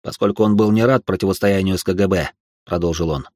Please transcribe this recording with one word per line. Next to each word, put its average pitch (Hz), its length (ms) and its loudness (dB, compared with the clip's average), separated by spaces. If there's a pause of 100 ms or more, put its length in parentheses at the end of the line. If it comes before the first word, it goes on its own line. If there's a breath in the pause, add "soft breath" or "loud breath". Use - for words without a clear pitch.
поскольку - 400 -2
он 107 140 4
был 107 160 4
не 113 120 2
рад 131 200 2
противостоянию 95 720 0
с - 60 -8
К 95 100 -2
Г 95 140 0
Б», 90 220 -2 (340)
продолжил 85 460 -2
он. 73 260 -6